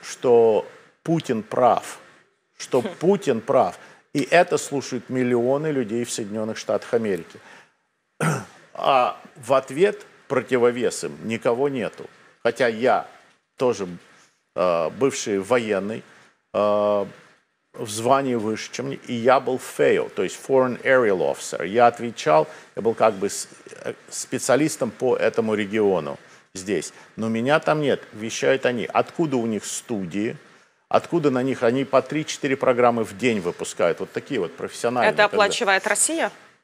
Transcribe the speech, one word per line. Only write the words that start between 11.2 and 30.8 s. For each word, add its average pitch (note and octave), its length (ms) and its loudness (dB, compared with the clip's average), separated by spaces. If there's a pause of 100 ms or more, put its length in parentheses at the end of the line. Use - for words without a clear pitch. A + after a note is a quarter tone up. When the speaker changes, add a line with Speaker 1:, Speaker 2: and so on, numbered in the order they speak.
Speaker 1:
никого A#2 440 -2
нету. B2 360 -6 (380)
Хотя B2 260 2
я A2 380 0 (500)
тоже, G#2 320 0 (680)
э, E2+ 360 2
бывший A2+ 500 -2
военный, G#2+ 640 -2 (520)
э, G#2 520 2 (680)
в A#2+ 160 -10
звании B2 440 0
выше, G#2+ 380 -4
чем C3 140 -8
мне, C3+ 120 -8 (100)
и B2 60 -6
я B2 260 4
был B2+ 180 -4
фейл, A#2+ 560 0
то G#2 80 -2
есть F2+ 160 -4 (100)
Foreign B2+ 340 2
Aerial A#2+ 380 4 (140)
Officer. - 320 -8
Я A#2 200 4
отвечал, A#2+ 600 0 (300)
я G2+ 60 -8
был A2 120 2
как A2 200 2
бы G2 140 -4
с-, - 200 -8 (360)
э, A#2+ 100 -8 (160)
специалистом C3+ 800 0
по A#2+ 260 0
этому A2 380 0
региону G2 640 0 (360)
здесь. F#2 380 -4 (240)
Но A2 120 -4
меня A#2 320 2
там D3+ 200 0
нет, B2+ 200 0 (120)
вещают A#2 540 0
они. A#2+ 260 -2
Откуда C3+ 460 0
у A#2 80 0
них A2 180 -4
студии? G2+ 720 -6 (520)